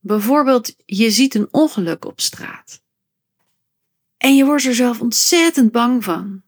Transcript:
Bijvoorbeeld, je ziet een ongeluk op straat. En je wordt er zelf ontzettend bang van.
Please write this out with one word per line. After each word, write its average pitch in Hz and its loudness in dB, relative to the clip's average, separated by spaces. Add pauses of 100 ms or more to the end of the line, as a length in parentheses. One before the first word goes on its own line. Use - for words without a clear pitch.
Bijvoorbeeld, 247 0
je 220 0
ziet 247 0
een 208 -2
ongeluk 190 -2
op - -14
straat. - -12 (1300)
En 269 4
je 269 6
wordt 277 0
er 254 0
zelf 240 -2
ontzettend 269 2
bang 240 0
van. 190 -8